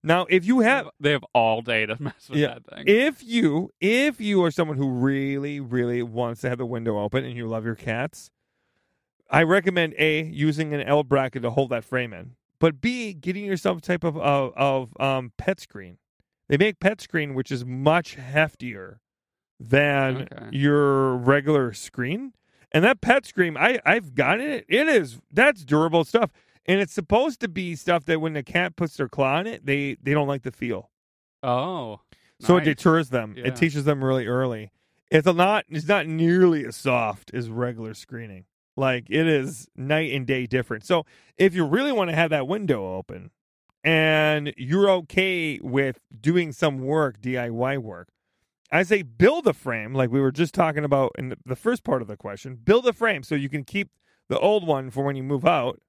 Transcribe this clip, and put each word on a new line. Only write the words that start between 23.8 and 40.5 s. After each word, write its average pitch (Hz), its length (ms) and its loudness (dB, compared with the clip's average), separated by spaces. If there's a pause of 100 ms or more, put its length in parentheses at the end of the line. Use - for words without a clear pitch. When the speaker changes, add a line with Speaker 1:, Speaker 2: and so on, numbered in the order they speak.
Speaker 1:
I've 170 300 2
gotten 160 320 2
it. 294 220 -6
It 262 180 4
is, 156 320 2 (140)
that's 214 320 4
durable 156 400 4
stuff. 226 260 2 (340)
And 190 160 2
it's - 120 -2
supposed 233 480 0
to 220 80 -4
be 175 260 -6
stuff 170 300 0
that 160 160 0
when 160 140 -4
the 139 100 -6
cat 175 320 -4
puts 170 200 -4
their 131 120 -4
claw 139 300 0
on 202 100 -4
it, - 180 -12
they, 143 340 -2
they 139 120 -2
don't 147 160 2
like 139 140 -4
the 127 100 -10
feel. 110 380 -8 (520)
Speaker 2:
Oh, 127 580 -4 (400)
Speaker 1:
So 175 160 6
it 175 40 4
Speaker 2:
nice. 147 60 -2
Speaker 1:
deters 160 420 2
them. 113 280 -4
Speaker 2:
Yeah. 123 120 -4
Speaker 1:
It 127 80 -4
teaches 147 280 -2
them 139 200 0
really 131 240 0
early. 123 420 -4 (400)
It's 156 160 4
a 185 60 4
lot, 185 360 2
it's 151 200 -8
not 190 180 2
nearly 165 580 4
as 117 120 -12
soft 117 580 -4
as 117 160 -6
regular 113 440 -6
screening. 107 500 -16 (340)
Like, 127 300 -2
it 160 180 2
is 143 480 -2
night 147 380 -4
and 135 140 -4
day 127 200 -2
different. 117 380 -4